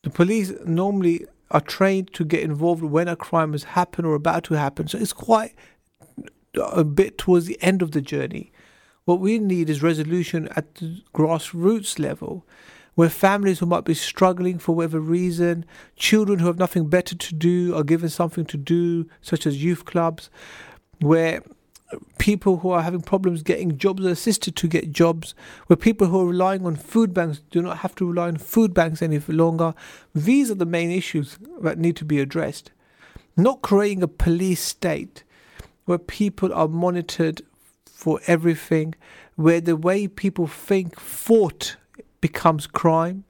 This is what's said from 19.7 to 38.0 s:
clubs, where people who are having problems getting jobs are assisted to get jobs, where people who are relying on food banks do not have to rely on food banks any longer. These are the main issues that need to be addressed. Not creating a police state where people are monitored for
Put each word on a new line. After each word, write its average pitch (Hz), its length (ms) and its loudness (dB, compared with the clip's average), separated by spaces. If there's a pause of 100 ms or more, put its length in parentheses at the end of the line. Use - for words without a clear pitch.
clubs, 165 460 -2 (680)
where 160 440 2 (720)
people 196 400 2
who 185 140 -2
are 175 100 2
having 175 200 -4
problems 180 400 0
getting 165 360 -2
jobs 190 280 0
are 185 40 2
assisted 185 460 -2
to 170 120 -2
get 160 240 -2
jobs, 165 440 2 (320)
where 170 100 6
people 214 300 2
who 185 120 2
are 185 60 2
relying 185 400 0
on 165 100 -2
food 214 380 0
banks 165 280 -2 (100)
do 170 100 0
not 175 160 -6
have - 180 -8
to 180 120 -2
rely 175 200 -2
on 165 100 -4
food 220 360 2
banks 165 280 0
any 156 180 0
longer. 165 540 0 (400)
These 226 380 2
are 202 40 -2
the 180 100 0
main 170 260 -2
issues 170 460 -4 (240)
that 165 180 -2
need 165 180 2
to 156 80 -10
be 147 140 0
addressed. 143 520 -4 (680)
Not 247 240 4
creating 202 420 2
a 165 40 0
police 175 540 0
state - 640 -6 (600)
where 175 120 0
people 190 560 -2
are 165 140 0
monitored 170 760 -2 (440)
for - 420 -2